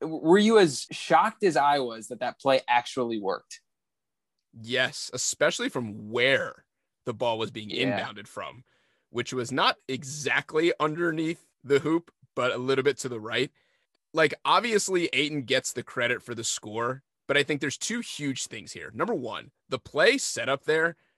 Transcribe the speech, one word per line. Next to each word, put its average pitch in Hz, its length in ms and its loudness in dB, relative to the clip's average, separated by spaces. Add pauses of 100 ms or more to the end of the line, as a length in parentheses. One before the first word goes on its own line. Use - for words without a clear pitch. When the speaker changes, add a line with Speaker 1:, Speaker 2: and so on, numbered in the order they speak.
Speaker 1:
w-, 160 180 -6
were 165 160 6
you 214 220 8
as 160 320 4
shocked 190 540 2
as 170 120 4
I 143 220 4
was 113 300 -6
that 117 120 -10
that 123 180 -6
play 135 300 4
actually 120 500 0
worked? 95 420 -4 (920)
Speaker 2:
Yes, 123 640 -2
especially 175 560 0
from 107 400 -6
where 120 560 2 (400)
the 123 80 -4
ball 113 240 0
was 110 120 -2
being 107 200 -10
Speaker 1:
Yeah. 123 280 0
Speaker 2:
inbounded 104 280 -10
from, 95 380 -14 (440)
which 120 240 -6
was 127 180 -4
not 185 260 0 (120)
exactly 147 880 -2
underneath 160 680 -2 (180)
the 135 140 4
hoop, 160 320 -2 (260)
but 123 160 0
a 110 60 -2
little 131 260 0
bit 139 140 2
to 135 100 -6
the 120 120 -8
right. 117 300 -2 (640)
Like, 160 200 2 (100)
obviously, 190 720 2
Ayton 147 300 0
gets 127 280 -2
the 120 100 -8
credit 120 400 -2
for 120 120 -10
the 113 100 -8
score, 117 580 -6 (240)
but 139 120 4
I 143 40 6
think 139 200 -2
there's 143 160 -4
two 233 220 -6
huge 143 460 -8
things 104 260 -14
here. 78 220 -14
Number 190 200 -2
one, 107 380 -8 (180)
the 131 80 -4
play 202 400 2
set 117 320 -4
up 135 140 -2
there 160 320 0 (220)